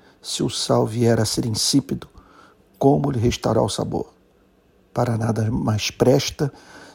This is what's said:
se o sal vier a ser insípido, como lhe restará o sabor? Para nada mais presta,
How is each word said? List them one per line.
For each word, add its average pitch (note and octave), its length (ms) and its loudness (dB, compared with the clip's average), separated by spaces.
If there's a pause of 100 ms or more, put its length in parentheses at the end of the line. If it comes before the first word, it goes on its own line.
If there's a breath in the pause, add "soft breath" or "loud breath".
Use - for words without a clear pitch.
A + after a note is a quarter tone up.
(220 soft breath)
se - 220 -6
o C3+ 60 -2
sal A#2+ 360 0
vier A#2 340 2
a A2 60 2
ser - 200 -4
insípido, - 640 -2 (680 soft breath)
como C#3+ 320 2
lhe C3 100 -2
restará A#2 420 0
o A#2 60 0
sabor? - 460 -6 (800)
Para A#2+ 240 -2
nada A2 320 0
mais A2 400 -2
presta, - 640 0 (420 loud breath)